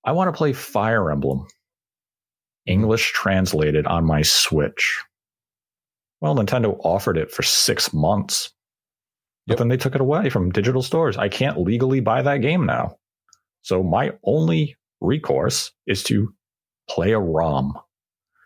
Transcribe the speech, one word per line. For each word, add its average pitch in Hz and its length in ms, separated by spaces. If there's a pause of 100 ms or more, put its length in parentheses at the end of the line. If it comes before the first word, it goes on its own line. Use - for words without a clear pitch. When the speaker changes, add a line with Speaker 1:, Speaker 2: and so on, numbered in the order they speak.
Speaker 1:
I 131 80
wanna 180 200
play 151 200
Fire 107 580
Emblem, 69 360 (1200)
English 110 460
translated, 78 760
on 82 180
my 78 180
Switch. - 800 (1160)
Well, 156 160
Nintendo 110 480
offered 90 340
it 76 120
for - 120
six - 500
months, - 580 (960)
but 113 80
Speaker 2:
Yep. 120 40
Speaker 1:
then 120 100
they 127 80
took 127 180
it 139 60
away 147 300
from 90 200
digital 123 320
stores. 160 340
I 104 120
can't 131 320
legally 131 400
buy 113 220
that 143 160
game 143 280
now. - 300 (680)
So 92 200
my 92 300 (120)
only 160 520 (240)
recourse - 720 (140)
is - 180
to 107 300 (540)
play 95 240
a 110 60
rom. 78 540 (720)